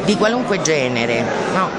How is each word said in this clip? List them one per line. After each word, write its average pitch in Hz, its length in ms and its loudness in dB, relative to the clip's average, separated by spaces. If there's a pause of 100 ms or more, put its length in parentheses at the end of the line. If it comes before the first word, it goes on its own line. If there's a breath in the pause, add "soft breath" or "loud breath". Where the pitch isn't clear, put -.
di 202 120 2
qualunque 214 460 0
genere, 123 600 0 (320)
no? 185 260 0